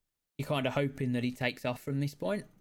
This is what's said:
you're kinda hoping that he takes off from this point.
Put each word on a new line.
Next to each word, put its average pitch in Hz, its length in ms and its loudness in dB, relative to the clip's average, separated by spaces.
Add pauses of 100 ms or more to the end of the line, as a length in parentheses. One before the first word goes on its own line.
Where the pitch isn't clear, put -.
(380)
you're 139 100 -4
kinda 135 220 2
hoping 139 420 2
that 120 120 2
he 123 80 2
takes 123 320 -2
off 123 160 -2
from 139 200 0
this 143 140 0
point. 190 300 -2 (160)